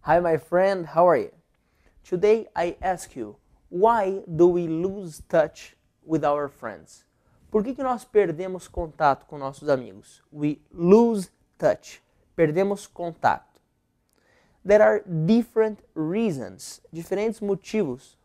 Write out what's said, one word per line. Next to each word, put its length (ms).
Hi, 140
my 180
friend, 480
how 240
are 80
you? 140
Today 540
I 260
ask 320
you, 220
why 580
do 220
we 180
lose 640
touch 480
with 200
our 240
friends? 560
Por 100
que 100
que 120
nós 200
perdemos 600
contato 600
com 120
nossos 300
amigos? 520
We 280
lose 580
touch. 460
Perdemos 520
contato. 720
There 180
are 240
different 720
reasons, 840
diferentes 480
motivos 840